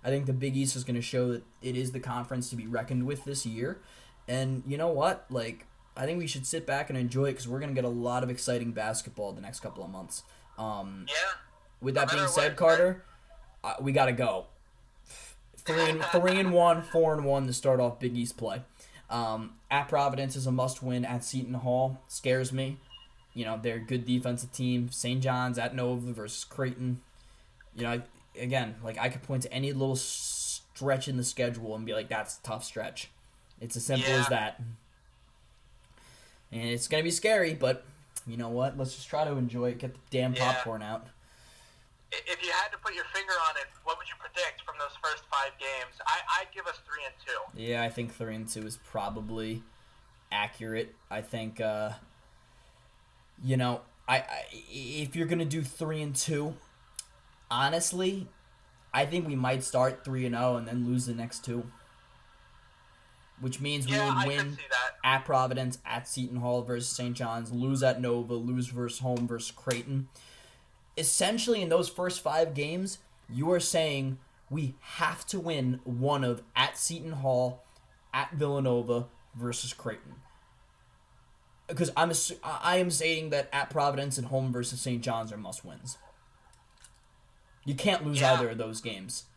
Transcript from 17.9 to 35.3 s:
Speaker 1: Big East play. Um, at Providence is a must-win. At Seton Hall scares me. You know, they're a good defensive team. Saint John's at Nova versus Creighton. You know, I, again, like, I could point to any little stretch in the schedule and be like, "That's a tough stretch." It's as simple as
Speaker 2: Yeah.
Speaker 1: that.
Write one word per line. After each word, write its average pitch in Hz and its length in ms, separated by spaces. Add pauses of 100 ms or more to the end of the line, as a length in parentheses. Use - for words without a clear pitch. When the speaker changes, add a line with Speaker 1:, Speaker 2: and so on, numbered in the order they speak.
Speaker 1:
Big 120 180
East 120 200
play. 113 260 (460)
Um, 110 500 (100)
at 139 200
Providence 135 460
is 131 120
a 131 40
must-win. 127 540
At 123 180
Seton 127 300
Hall 127 540
scares 131 440
me. 135 280 (560)
You 117 100
know, 110 160
they're 117 140
a 117 40
good 120 260
defensive 123 460
team. 123 400
Saint 127 300
John's 127 380
at 123 160
Nova 123 380
versus 107 320
Creighton. 127 560 (760)
You 117 80
know, 117 80
I, 120 100 (380)
again, 123 440
like, 110 140
I 123 120
could 131 120
point 131 220
to - 100
any 139 180
little 135 240
stretch - 1120
in 135 100
the 123 60
schedule 113 520
and 110 100
be 131 80
like, 110 160
"That's 107 300
a - 40
tough 110 200
stretch." - 480 (500)
It's 117 140
as 117 100
simple 131 260
as 131 140
Speaker 2:
Yeah. - 40
Speaker 1:
that. 110 320 (1900)